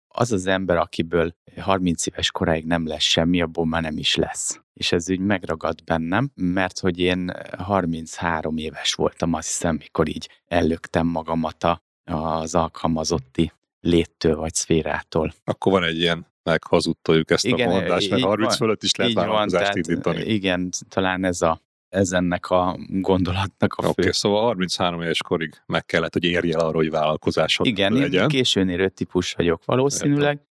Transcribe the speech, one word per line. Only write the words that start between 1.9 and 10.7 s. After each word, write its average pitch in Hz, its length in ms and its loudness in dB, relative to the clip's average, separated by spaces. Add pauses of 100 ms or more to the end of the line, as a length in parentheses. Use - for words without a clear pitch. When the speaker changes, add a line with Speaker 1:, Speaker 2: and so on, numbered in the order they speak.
Speaker 1:
éves - 240 -2
koráig 82 340 0
nem 82 220 -2
lesz 76 140 -6
semmi, 87 400 2
abból 82 240 -2
már 82 160 0
nem 78 160 -6
is 73 180 -2
lesz. - 440 -4 (140)
És - 180 -4
ez 90 180 0
úgy 95 100 0
megragadt 82 640 -4
bennem, 85 520 -2
mert 92 440 -2
hogy 90 200 -2
én 90 320 0 (260)
harminchárom 82 1000 -2
éves 78 360 -6
voltam, 82 400 -2
azt 78 140 -6
hiszem, - 280 -2
mikor 78 320 -2
így - 220 -8 (160)
ellöktem 82 640 0